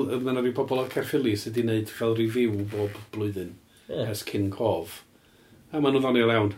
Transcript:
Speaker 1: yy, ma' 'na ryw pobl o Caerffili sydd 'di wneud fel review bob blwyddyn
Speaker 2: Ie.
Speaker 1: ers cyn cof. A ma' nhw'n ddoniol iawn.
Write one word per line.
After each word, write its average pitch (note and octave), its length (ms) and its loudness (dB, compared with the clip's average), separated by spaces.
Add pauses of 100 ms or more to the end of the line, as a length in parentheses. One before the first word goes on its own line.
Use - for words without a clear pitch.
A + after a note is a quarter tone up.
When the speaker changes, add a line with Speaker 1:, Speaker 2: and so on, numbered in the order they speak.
Speaker 1:
yy, B2+ 180 -2
ma' B2+ 140 0
'na B2 100 0
ryw B2 80 2
pobl C3 300 0
o - 20 -2
Caerffili B2+ 480 0
sydd A2 240 -4
'di A#2 80 0
wneud A2 240 0
fel A2+ 260 0
review A2+ 380 2 (140)
bob G#2 260 -2 (160)
blwyddyn G2 460 -6 (300)
Speaker 2:
Ie. - 200 -4
Speaker 1:
ers G#2+ 180 -6
cyn G2+ 280 -2
cof. F#2 480 -2 (760)
A D#3 80 0
ma' C#3 80 6
nhw'n C3+ 140 4
ddoniol A#2+ 300 4
iawn. G#2 240 4